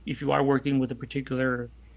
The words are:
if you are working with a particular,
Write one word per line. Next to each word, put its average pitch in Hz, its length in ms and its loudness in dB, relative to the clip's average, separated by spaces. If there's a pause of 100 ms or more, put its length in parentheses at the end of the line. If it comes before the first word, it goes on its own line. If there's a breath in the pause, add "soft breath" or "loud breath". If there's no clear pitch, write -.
if 143 140 -6
you 139 100 0
are 139 100 4
working 139 380 2
with 127 120 0
a 123 40 -6
particular, 127 760 -4 (280 soft breath)